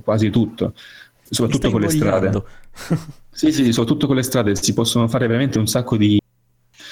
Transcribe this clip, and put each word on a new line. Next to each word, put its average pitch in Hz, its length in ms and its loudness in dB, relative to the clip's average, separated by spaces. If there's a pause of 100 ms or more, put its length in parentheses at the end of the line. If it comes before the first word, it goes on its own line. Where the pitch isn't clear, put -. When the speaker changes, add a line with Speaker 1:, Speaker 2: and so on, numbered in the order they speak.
Speaker 1:
quasi 107 280 2
tutto, 98 440 0 (480)
soprattutto - 460 -2
Speaker 2:
Mi - 20 0
stai - 20 0
Speaker 1:
con 107 100 0
le 165 80 0
strade. 101 380 0
Speaker 2:
invogliando. - 920 -6
<laughs> - 40 -20 (120)
Speaker 1:
Sì, 156 160 2
sì, 131 220 2
soprattutto 139 340 0
con 135 80 2
le 127 80 0
strade 107 320 0
si - 180 -2
possono 117 360 0
fare 123 180 0
veramente 117 320 0
un 107 80 0
sacco 120 300 -2
di, 104 200 4 (760)